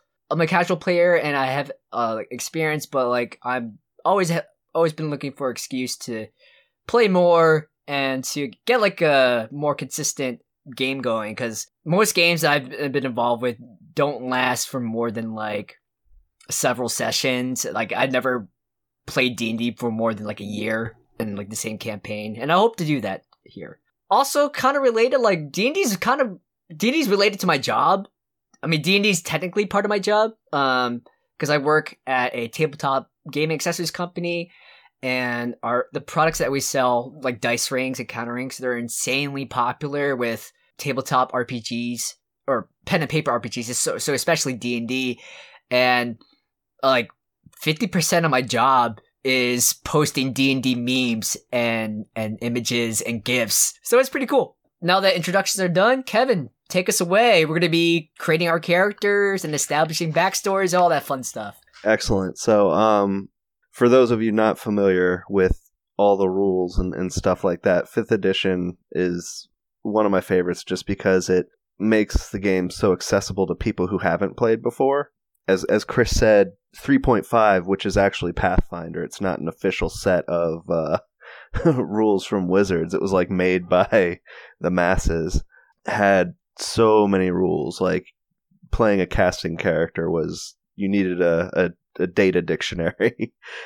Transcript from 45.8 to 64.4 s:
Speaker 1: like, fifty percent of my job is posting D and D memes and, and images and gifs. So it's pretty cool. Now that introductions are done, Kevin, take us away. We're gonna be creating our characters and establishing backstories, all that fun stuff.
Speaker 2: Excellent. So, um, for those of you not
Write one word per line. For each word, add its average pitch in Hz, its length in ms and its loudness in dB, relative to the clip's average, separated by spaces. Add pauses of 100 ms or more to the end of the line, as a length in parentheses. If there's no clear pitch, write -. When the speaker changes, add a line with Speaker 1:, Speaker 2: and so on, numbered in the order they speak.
Speaker 1:
like, 131 280 2 (440)
fifty 160 320 -2
percent 175 380 0
of 160 60 2
my 127 100 2
job 120 580 2 (260)
is 123 500 0 (100)
posting 139 480 0
D 135 180 2
and 131 120 -2
D 127 120 0
memes 120 600 -2 (160)
and, 110 540 -2 (100)
and 110 240 -6
images 117 640 -2
and 117 200 -6
gifs. - 600 0
So 233 160 2
it's 269 100 2
pretty 269 180 -4
cool. 262 300 0 (240)
Now 180 200 2
that 190 160 2
introductions 185 460 0
are 180 60 0
done, 220 340 2
Kevin, 214 480 0 (180)
take 185 220 0
us - 100 0
away. 185 460 4
We're 156 120 -2
gonna 170 120 2
be 170 480 2
creating 170 300 0
our 165 120 0
characters 202 840 2
and 156 120 -4
establishing 160 580 0
backstories, 190 640 0
all 175 120 6
that 147 140 0
fun 131 180 -6
stuff. 107 360 -12 (260)
Speaker 2:
Excellent. 101 520 0
So, 104 340 4
um, 98 600 2 (400)
for 120 180 2
those 123 220 8
of 110 120 2
you 113 80 2
not 107 280 2